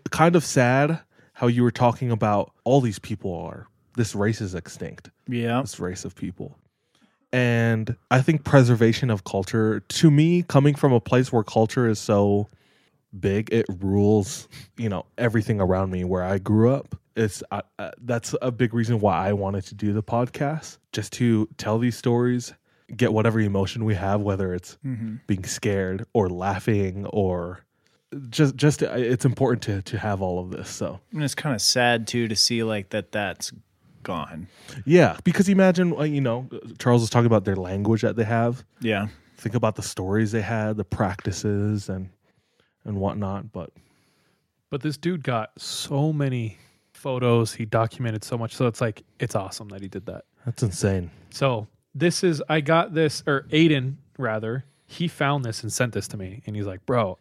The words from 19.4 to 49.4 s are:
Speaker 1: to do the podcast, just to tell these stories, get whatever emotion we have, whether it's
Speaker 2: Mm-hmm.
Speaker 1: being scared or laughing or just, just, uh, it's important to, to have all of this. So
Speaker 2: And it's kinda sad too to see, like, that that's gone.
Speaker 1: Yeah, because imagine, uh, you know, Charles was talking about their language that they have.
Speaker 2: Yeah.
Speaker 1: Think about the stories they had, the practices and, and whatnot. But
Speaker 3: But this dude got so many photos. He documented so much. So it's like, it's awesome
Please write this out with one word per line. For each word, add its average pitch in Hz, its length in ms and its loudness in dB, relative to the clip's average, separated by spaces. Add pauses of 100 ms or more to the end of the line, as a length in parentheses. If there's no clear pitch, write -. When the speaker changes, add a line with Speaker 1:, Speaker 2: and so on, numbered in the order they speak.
Speaker 1:
to - 80 -18
do 104 180 -2
the 104 100 -2
podcast, 139 760 -4 (140)
just 104 220 -8
to 113 340 2 (100)
tell 110 200 0
these 117 180 0
stories, 123 560 0 (440)
get 110 160 2
whatever 110 280 2
emotion 98 440 0
we 110 100 2
have, 98 260 0
whether 95 340 -2
it's - 220 -10 (100)
Speaker 2:
Mm-hmm. 113 300 -8 (100)
Speaker 1:
being 92 180 -2
scared 95 680 -4
or 101 160 2
laughing 95 760 -2
or 90 580 -2 (640)
just, 131 280 2
just, 143 260 2
uh, - 100 -2
it's 123 320 0
important 127 380 0
to, 98 200 -4
to - 160 -6
have 101 240 -2
all 90 160 -2
of 90 120 -8
this. - 200 -12
So 95 300 -8 (120)
Speaker 2:
And 151 100 -6
it's 135 120 -4
kinda 135 240 -4
sad 120 480 2
too 117 220 -2
to 110 80 -4
see, 117 260 0
like, 107 280 -4
that 107 220 -6
that's 101 400 -6 (500)
gone. 82 460 -8 (360)
Speaker 1:
Yeah, 143 380 6
because 185 280 2
imagine, 185 480 4
uh, 143 60 -2
you 147 160 -2
know, 127 280 -2 (300)
Charles 120 240 4
was 110 80 -2
talking 120 160 6
about 107 180 4
their 98 120 0
language 98 460 0
that 107 140 0
they 113 80 0
have. 117 400 -2 (160)
Speaker 2:
Yeah. 107 280 -2 (280)
Speaker 1:
Think 104 180 -6
about 110 220 0
the - 60 -10
stories 101 500 -2
they 113 100 -2
had, 107 360 -2
the 101 60 -4
practices 101 1040 -2
and, 95 180 -8 (760)
and 107 120 -6
whatnot. 101 560 -4
But 85 180 -12 (1000)
Speaker 3:
But 143 120 -6
this 151 140 -4
dude 175 280 -4
got 117 340 -4
so 151 540 -2
many 127 460 -2 (340)
photos. 120 600 2
He 117 100 -6
documented 113 600 -2
so 123 120 -6
much. 113 180 -6
So 131 120 0
it's 113 160 -2
like, 113 220 -4 (160)
it's - 140 -6
awesome 104 360 -8